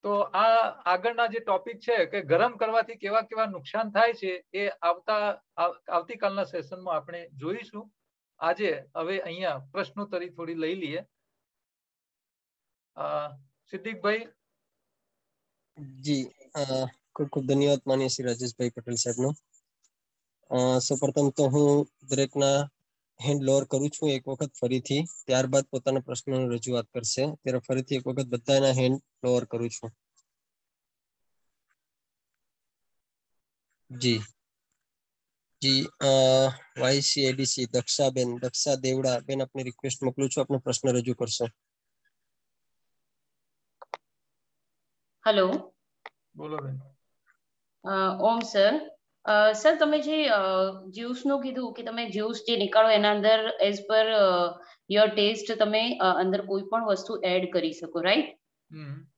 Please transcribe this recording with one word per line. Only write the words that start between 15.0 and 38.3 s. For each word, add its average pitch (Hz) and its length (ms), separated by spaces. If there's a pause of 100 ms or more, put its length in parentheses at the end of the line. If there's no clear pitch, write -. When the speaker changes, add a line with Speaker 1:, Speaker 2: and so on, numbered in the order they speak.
Speaker 2:
જી, 139 240 (300)
અ, 151 60 (540)
ખૂબ 147 140
ખૂબ 139 160
ધન્યવાદ 139 420
માનીય 135 220
શ્રી 123 180
રાજેશભાઈ 120 440
પટેલ 120 240
સાહેબનો. 123 360 (1200)
અ, 127 280
સૌપ્રથમ 139 520
તો 139 180
હું 147 380 (240)
દરેકના 139 580 (580)
હેન્ડ 143 160
લોઅર 135 220
કરું 139 240
છું 151 220
એક 135 180
વખત 135 220 (120)
ફરીથી, 131 420 (220)
ત્યારબાદ 131 380
પોતાના 135 360
પ્રશ્નોની 131 560
રજૂઆત 117 280
કરશે. 123 420
ત્યારે 135 320
ફરીથી 131 380
એક 127 100
વખત 135 200
બધા 123 300
એના 135 160
હેન્ડ 127 280 (240)
લોઅર 123 200
કરું 117 240
છું. 113 220 (4000)
જી. 123 200 (1400)
જી, 135 220
અ, - 220 (760)
વાય 135 200
સી 139 220
એ 131 100
ડી 135 120
સી 127 200
દક્ષાબેન, 127 720